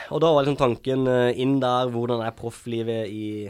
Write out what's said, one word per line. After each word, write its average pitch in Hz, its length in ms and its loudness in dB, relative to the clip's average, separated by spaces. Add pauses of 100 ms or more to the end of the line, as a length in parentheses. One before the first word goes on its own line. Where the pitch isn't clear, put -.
(120)
Og 147 100 0
da 165 100 6
var 143 140 4
liksom 143 100 2
tanken, 131 520 0
eh, 123 280 4
inn 131 240 2
der, 127 320 0
hvordan 117 320 -2
er 113 80 -4
profflivet 113 800 -6
i, 107 380 -8